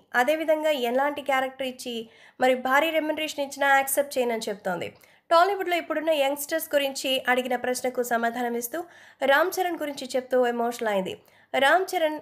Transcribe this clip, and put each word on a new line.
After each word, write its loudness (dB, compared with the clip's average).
అదేవిధంగా 2
ఎలాంటి 0
క్యారెక్టర్ -2
ఇచ్చి -8
మరి 6
భారీ 2
రెమ్యునరేషన్ -2
ఇచ్చినా 0
యాక్సెప్ట్ 2
చేయనని 0
చెప్తోంది. -6
టాలీవుడ్లో 4
ఇప్పుడున్న -2
యంగ్‌స్టర్స్ -2
గురించి 0
అడిగిన 0
ప్రశ్నకు -4
సమాధానం -2
ఇస్తూ -6
రామ్ 4
చరణ్ -2
గురించి -6
చెప్తూ -2
ఎమోషనల్ -2
అయింది. -2
"రామ్ 4
చరణ్ 0